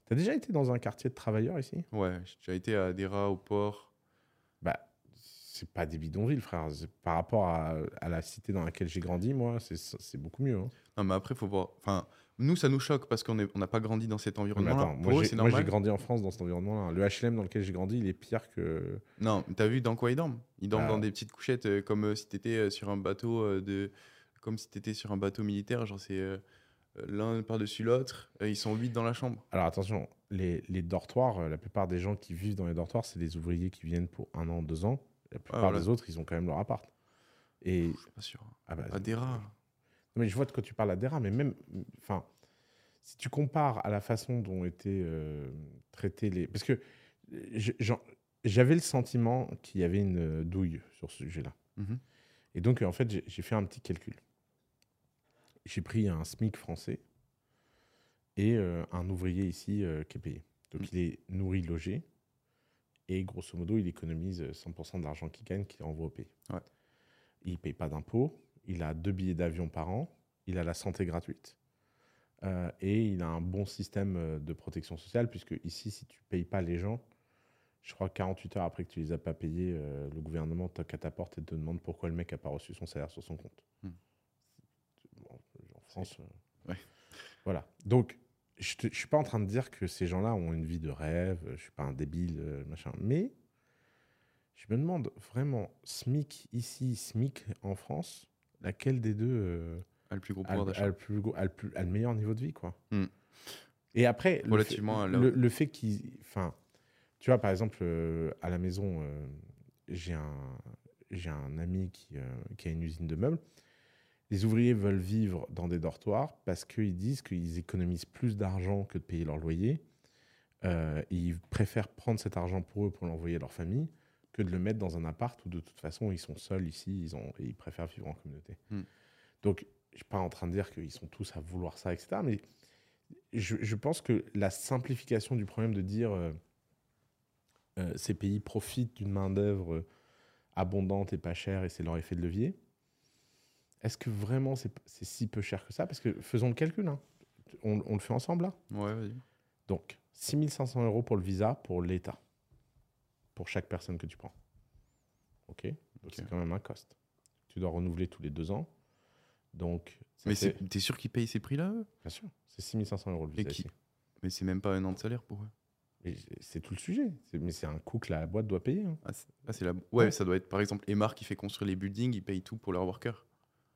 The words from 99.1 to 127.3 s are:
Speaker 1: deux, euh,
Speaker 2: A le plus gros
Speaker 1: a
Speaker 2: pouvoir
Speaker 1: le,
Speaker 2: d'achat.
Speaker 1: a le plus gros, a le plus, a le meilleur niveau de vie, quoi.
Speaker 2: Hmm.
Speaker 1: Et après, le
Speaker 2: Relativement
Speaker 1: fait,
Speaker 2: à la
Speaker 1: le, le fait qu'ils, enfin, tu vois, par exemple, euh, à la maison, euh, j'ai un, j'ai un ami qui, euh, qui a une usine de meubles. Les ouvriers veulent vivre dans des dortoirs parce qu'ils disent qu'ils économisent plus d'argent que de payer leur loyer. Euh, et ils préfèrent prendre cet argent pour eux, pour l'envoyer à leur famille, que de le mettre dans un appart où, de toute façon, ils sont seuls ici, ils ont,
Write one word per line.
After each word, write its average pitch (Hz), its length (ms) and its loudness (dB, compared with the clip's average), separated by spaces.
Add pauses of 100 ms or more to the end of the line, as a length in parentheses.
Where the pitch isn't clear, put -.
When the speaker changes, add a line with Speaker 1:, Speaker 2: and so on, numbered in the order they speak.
Speaker 1:
deux, 110 160 0
euh, 85 500 -2 (300)
Speaker 2:
A 98 60 -4
le 98 60 -6
plus - 120 -8
gros 95 100 -4
Speaker 1:
a 92 40 -6
Speaker 2:
pouvoir 101 180 2
Speaker 1:
le, 95 60 0
Speaker 2:
d'achat. 92 120 0
Speaker 1:
a 101 40 4
le 95 60 2
plus 104 280 -2
gros, 107 140 -2
a 92 80 0
le 95 60 2
plus, - 260 -8
a - 80 -2
le 90 60 0
meilleur 113 260 2
niveau 107 180 0
de 113 80 -4
vie, 151 120 -2
quoi. 87 240 -10 (140)
Speaker 2:
Hmm. 98 140 4 (880)
Speaker 1:
Et 117 120 8
après, 135 380 4
le 110 80 -2
Speaker 2:
Relativement 107 460 4
Speaker 1:
fait, 104 60 2
Speaker 2:
à 95 40 2
la 123 120 4
Speaker 1:
le, 127 100 10
le 123 200 6
fait 147 180 2
qu'ils, - 540 -4
enfin, 90 320 -4 (640)
tu - 100 2
vois, 127 100 10
par 101 120 4
exemple, 101 320 0
euh, 82 480 0 (100)
à 85 80 -2
la 90 80 0
maison, 92 440 -2
euh, 73 260 -6 (600)
j'ai 87 260 -6
un, 71 440 -6 (540)
j'ai 85 180 -6
un 73 300 -6
ami 90 320 -2
qui, - 260 -14
euh, 64 180 -6 (220)
qui - 100 -8
a 82 40 0
une 80 100 -2
usine 82 260 -4
de 78 80 -2
meubles. 131 220 4 (920)
Les 98 140 2
ouvriers 117 300 6
veulent 101 260 4
vivre 92 500 2
dans 87 200 -2
des 87 100 2
dortoirs 101 640 0
parce 92 220 -2
qu'ils 101 320 0
disent 120 240 -2
qu'ils 87 380 -2
économisent 87 440 0
plus 117 320 -2
d'argent 98 480 0
que 98 140 -6
de 80 60 -4
payer 82 200 -2
leur 76 140 -2
loyer. 85 440 2 (840)
Euh, 80 440 2
et 92 60 0
ils 87 240 0
préfèrent - 480 0
prendre - 320 -2
cet - 160 -4
argent 90 260 0
pour 101 260 -2
eux, 95 40 0
pour 90 160 -6
l'envoyer 82 300 -2
à - 20 -4
leur 67 140 -8
famille, 104 340 -2 (460)
que - 100 -2
de 92 60 0
le 90 100 0
mettre 107 200 0
dans 87 180 -2
un 82 80 -2
appart 80 400 -4
où, - 40 -8
de 87 120 -6
toute - 180 -20
façon, 98 320 -2
ils 87 80 -2
sont - 160 -12
seuls 95 320 -2
ici, 92 340 -6
ils 80 140 -6
ont, 64 240 -8